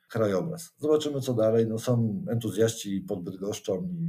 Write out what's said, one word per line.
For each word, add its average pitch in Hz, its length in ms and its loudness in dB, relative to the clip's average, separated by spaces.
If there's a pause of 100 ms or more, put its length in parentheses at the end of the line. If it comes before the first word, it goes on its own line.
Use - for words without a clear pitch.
krajobraz. 92 720 -2
Zobaczymy, 151 420 0
co 127 140 -2
dalej. 113 320 4
No, 110 120 -4
są 113 500 0
entuzjaści 107 680 0
i 95 40 -2
pod 95 240 -4
Bydgoszczą, 95 640 -4 (200)